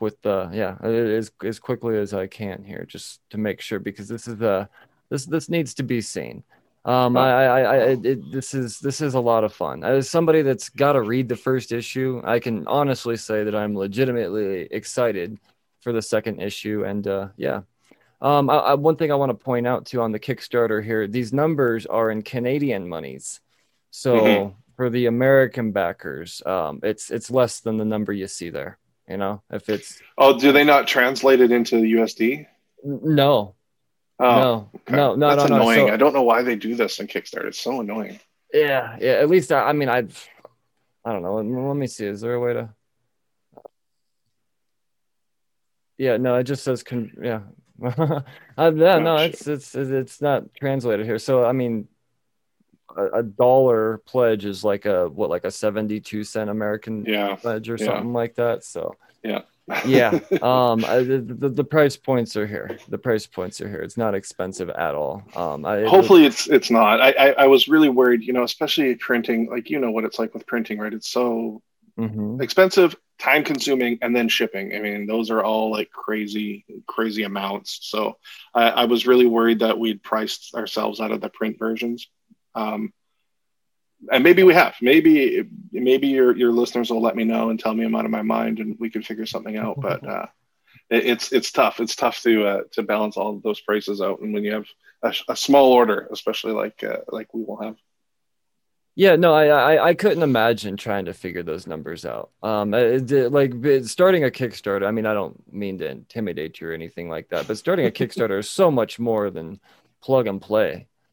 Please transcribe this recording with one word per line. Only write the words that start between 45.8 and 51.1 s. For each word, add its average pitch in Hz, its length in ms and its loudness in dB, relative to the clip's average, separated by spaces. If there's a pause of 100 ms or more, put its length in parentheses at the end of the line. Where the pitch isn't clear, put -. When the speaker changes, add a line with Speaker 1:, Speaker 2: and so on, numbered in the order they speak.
Speaker 1:
Yeah, 127 200 2
no. 123 180 2
It 127 80 0
just 135 180 -6
says 127 220 -4
con-, 120 360 -8
yeah. 110 200 -6 (400)
<laughs> 143 420 -2 (340)
Uh, 160 200 4
yeah, 170 220 6
no, 160 180 2
Speaker 2:
Gotcha. 156 80 2
Speaker 1:
it's, - 240 -6
it's, 143 260 -8
it's 131 460 -6
not 143 340 -2
translated 120 500 -2
here. 113 140 -4